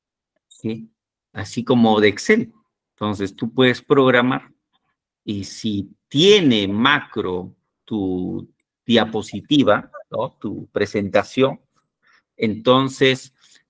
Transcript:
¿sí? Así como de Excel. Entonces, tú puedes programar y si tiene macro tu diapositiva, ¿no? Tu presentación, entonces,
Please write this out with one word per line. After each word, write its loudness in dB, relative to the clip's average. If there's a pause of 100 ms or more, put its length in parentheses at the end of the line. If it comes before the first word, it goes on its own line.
(480)
¿sí? -10 (440)
Así -8
como 4
de 6
Excel. 0 (380)
Entonces, -6
tú -8
puedes 2
programar 2 (720)
y -8
si -6 (140)
tiene 4
macro -2 (300)
tu -6 (360)
diapositiva, 0 (180)
¿no? -6
Tu -12
presentación, -2 (760)
entonces, 0 (340)